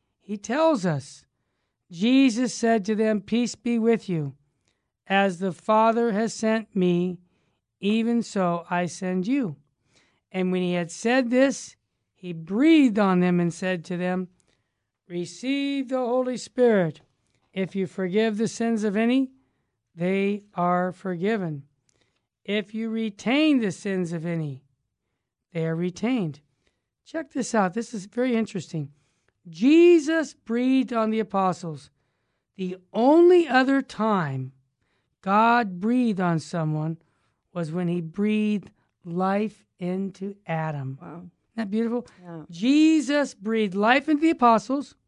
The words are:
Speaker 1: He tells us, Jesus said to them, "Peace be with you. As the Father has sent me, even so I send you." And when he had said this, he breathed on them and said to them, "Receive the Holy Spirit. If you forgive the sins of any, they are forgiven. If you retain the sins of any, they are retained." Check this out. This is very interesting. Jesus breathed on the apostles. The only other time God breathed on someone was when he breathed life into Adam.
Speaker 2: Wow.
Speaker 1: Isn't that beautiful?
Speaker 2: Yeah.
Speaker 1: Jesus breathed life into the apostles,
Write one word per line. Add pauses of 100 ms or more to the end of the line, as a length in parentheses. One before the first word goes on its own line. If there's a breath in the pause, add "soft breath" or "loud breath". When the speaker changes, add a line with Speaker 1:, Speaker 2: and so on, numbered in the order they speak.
(200)
Speaker 1:
He
tells
us, (640)
Jesus
said
to
them,
"Peace
be
with
you. (680)
As
the
Father
has
sent
me, (640)
even
so
I
send
you." (760)
And
when
he
had
said
this, (380)
he
breathed
on
them
and
said
to
them, (800)
"Receive
the
Holy
Spirit. (520)
If
you
forgive
the
sins
of
any, (640)
they (100)
are
forgiven. (800)
If
you
retain
the
sins
of
any, (920)
they
are
retained." (640)
Check
this
out.
This
is
very
interesting. (580)
Jesus
breathed
on
the
apostles. (640)
The (180)
only
other
time (680)
God
breathed
on
someone (540)
was
when
he
breathed (340)
life (120)
into (120)
Adam.
Speaker 2:
Wow.
Speaker 1:
Isn't (260)
that
beautiful? (160)
Speaker 2:
Yeah.
Speaker 1:
Jesus
breathed
life
into
the
apostles, (120)